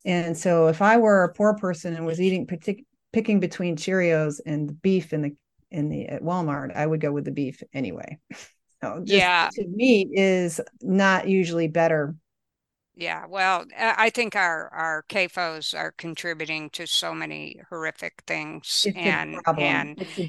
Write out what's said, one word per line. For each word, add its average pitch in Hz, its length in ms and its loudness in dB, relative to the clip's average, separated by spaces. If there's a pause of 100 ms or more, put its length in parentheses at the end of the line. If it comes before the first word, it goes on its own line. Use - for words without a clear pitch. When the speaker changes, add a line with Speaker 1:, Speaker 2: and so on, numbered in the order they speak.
Speaker 1:
And 170 320 0
so 165 320 6
if 160 140 2
I 220 160 8
were 202 260 6
a 170 100 -2
poor 208 220 4
person 180 400 -4
and 165 100 -4
was 165 140 -2
eating 185 260 2
partic-, 180 380 -6 (280)
picking 220 280 2
between 175 360 -2
Cheerios 160 680 2
and 147 380 -4
beef 190 300 2
in 151 100 -2
the, 143 140 -4 (340)
in 151 180 -2
the, 151 180 -6
at - 160 -8
Walmart, 156 540 -2
I 151 100 0
would 156 140 0
go 147 120 0
with 143 120 -4
the 143 80 -6
beef 135 300 -6 (120)
anyway. 123 440 -8 (120)
<laughs> - 60 -16 (460)
So 127 240 -8
just 185 260 4
Speaker 2:
Yeah. 175 200 2
Speaker 1:
to 202 140 -8
meat 208 460 4
is 185 480 2 (220)
not 190 440 4
usually 170 400 2
better. 160 480 2 (840)
Speaker 2:
Yeah, 170 280 -8
well, 185 400 0 (120)
I, 226 160 2 (120)
I 226 40 4
think 226 260 -4
our, 170 360 0
our 160 360 -4
cafos 170 720 -4
are 160 140 -6
contributing 156 800 -8
to 170 160 -10
so 165 280 -2
many 156 540 -10
horrific 160 580 -10
things. 156 600 -4
Speaker 1:
It's 190 180 -2
a 165 100 2
Speaker 2:
And, 156 300 -6
Speaker 1:
problem. 160 460 0
Speaker 2:
and, 151 80 -18
Speaker 1:
It's 190 200 -10
a 180 100 -4